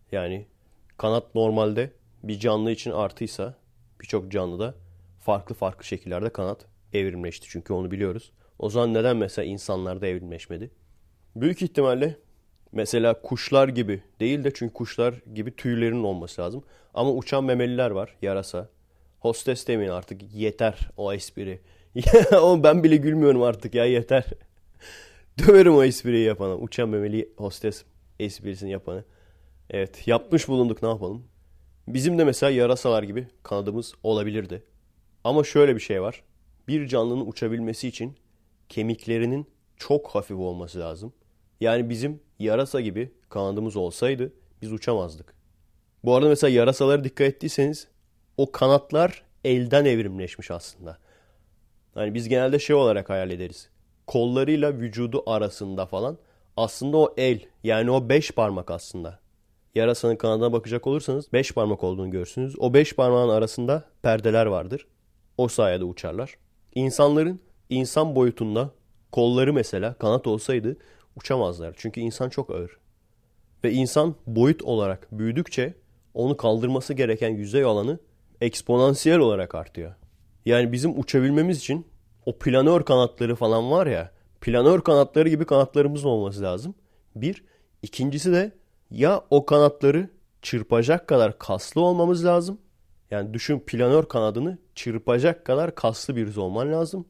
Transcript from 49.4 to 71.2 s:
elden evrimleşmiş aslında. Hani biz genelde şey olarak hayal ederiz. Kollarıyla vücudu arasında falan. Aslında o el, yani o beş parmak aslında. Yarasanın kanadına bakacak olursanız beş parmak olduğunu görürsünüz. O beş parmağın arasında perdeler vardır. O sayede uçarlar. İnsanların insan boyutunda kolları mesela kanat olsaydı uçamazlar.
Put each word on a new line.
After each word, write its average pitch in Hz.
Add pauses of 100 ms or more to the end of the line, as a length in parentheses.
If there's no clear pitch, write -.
elden 127
evrimleşmiş 95
aslında. 85 (960)
Hani 107
biz 113
genelde 131
şey 147
olarak 110
hayal 92
ederiz. 90 (380)
Kollarıyla 135
vücudu 117
arasında 101
falan. 117 (400)
Aslında 131
o 156
el, 127 (220)
yani 110
o 127
beş 147
parmak 101
aslında. 85 (560)
Yarasanın 117
kanadına 113
bakacak 117
olursanız 143
beş 131
parmak 104
olduğunu 92
görürsünüz. 127
O 123
beş 147
parmağın 123
arasında 120 (160)
perdeler 110
vardır. 98 (500)
O 123
sayede 92
uçarlar. 90 (400)
İnsanların 147 (300)
insan 131
boyutunda 120 (400)
kolları 127
mesela 110
kanat 117
olsaydı 113 (380)
uçamazlar. 87